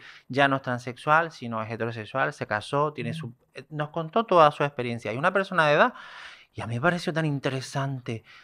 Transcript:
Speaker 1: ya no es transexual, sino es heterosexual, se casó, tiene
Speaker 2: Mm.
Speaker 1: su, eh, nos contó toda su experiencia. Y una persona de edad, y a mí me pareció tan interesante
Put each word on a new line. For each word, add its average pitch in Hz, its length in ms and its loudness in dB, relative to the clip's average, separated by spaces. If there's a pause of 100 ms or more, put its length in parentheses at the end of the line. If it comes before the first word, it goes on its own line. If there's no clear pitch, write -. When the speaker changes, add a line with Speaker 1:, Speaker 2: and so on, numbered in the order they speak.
(280)
Speaker 1:
ya 139 200 4
no 135 100 0
es 135 40 -10
transexual, 151 680 0
sino 117 300 -6
es 110 100 -8
heterosexual, 117 600 -4
se - 140 -8
casó, 143 460 -2
tiene 117 180 -6
Speaker 2:
Mm. - 20 -6
Speaker 1:
su, 139 200 -10 (200)
eh, 139 160 -16
nos 151 200 -6
contó 165 360 -2
toda 160 260 8
su - 120 -2
experiencia. 120 500 -2
Y 123 40 -4
una 170 160 2
persona 190 340 2
de 147 80 6
edad, 226 180 6 (600)
y 110 80 -10
a 104 60 -8
mí 117 80 -4
me 117 60 -4
pareció 175 320 0
tan 160 120 0
interesante 135 960 -4 (200)